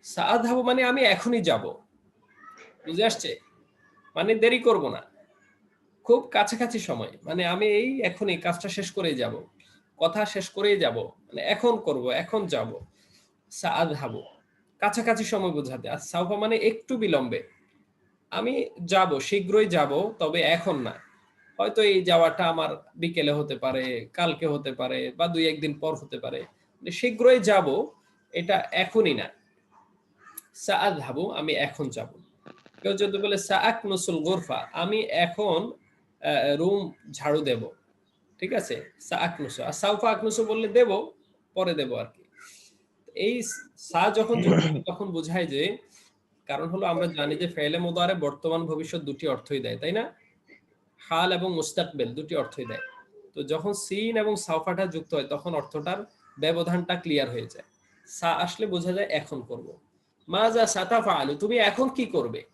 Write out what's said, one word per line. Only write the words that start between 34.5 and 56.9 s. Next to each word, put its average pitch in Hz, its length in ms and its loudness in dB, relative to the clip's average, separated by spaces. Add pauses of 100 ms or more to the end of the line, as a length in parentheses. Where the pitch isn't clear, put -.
আমি 190 280 -2
এখন, 175 720 0 (500)
আহ, 143 340 2
রুম 185 360 0 (180)
ঝাড়ু 147 300 0
দেব, 123 300 -2 (680)
ঠিক 190 140 -6
আছে? - 380 -4 (100)
সাআকনুসু। 151 600 -4
আর - 100 -6
সাউফা 208 380 2
আকনুসু 220 340 0
বললে 220 240 -2
দেব, 214 420 4 (440)
পরে 185 200 0
দেব 131 200 -2
আর 113 120 -6
কি। - 160 -20 (920)
এই 233 280 0 (340)
সা 180 340 2
যখন 214 320 2
যুক্ত 170 240 6
হয় 156 200 0
তখন 180 180 -6
বোঝায় 170 420 -2
যে, 151 300 -2 (720)
কারণ 147 220 -4
হলো 185 180 -2
আমরা 175 200 2
জানি 151 300 -2
যে 175 120 -2
ফেলে 160 300 -2
মুদারে 175 360 0
বর্তমান 160 520 -2
ভবিষ্যৎ 156 340 -4
দুটি 143 280 -6
অর্থই 135 320 -4
দেয়, 113 180 -6
তাই 160 140 -4
না? 226 220 -4 (960)
হাল 175 220 2
এবং 180 220 -2
মুস্তাকবেল 151 600 -4
দুটি 156 220 -8
অর্থই 135 280 -6
দেয়। 110 160 -8 (540)
তো 147 80 -8
যখন 156 300 -2
সিন 214 440 -2
এবং 214 200 2
সাউফাটা 180 500 -2
যুক্ত 160 280 -6
হয় 147 120 -2
তখন 147 280 -6
অর্থটার 156 500 -4 (340)
ব্যবধানটা 170 560 2